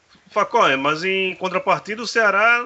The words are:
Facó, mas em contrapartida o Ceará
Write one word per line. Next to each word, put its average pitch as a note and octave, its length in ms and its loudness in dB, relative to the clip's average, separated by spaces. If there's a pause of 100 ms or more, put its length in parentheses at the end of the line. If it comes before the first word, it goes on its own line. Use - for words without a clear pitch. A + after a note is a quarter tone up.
(260)
Facó, G3 500 2
mas D3+ 280 -2
em F#3+ 320 -2
contrapartida F#3 680 -4
o G#3 60 -8
Ceará A3+ 580 2